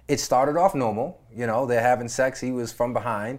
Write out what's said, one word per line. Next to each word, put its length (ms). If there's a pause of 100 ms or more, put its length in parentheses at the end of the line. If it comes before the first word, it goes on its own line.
it 120
started 380
off 160
normal. 440 (160)
You 120
know, 180
they're 160
having 280
sex. 320
He 120
was 200
from 200
behind. 460